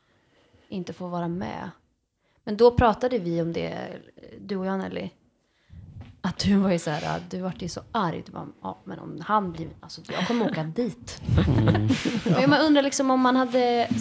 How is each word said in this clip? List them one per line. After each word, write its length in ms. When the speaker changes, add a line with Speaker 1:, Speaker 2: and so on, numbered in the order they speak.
Speaker 1:
inte 240
få 160
vara 200
med. 420
Men 120
då 200
pratade 420
vi 240
om 100
det, 460
du 160
och 100
jag, 120
Nelly. 320
Att 160
du 180
var 140
ju 80
så 120
här, 400
du 100
vart 220
ju 60
så 120
arg. 340
Du 60
bara, 160
"Ja, 220
men 140
om 280
han 260
blir, 160
alltså, 200
jag 160
kommer 220
åka 140
dit." 580
Speaker 2:
Mm. 400
Speaker 1:
<laughs> 0
Men 260
man 100
undrar, 220
liksom, 280
om 100
man 160
hade, 520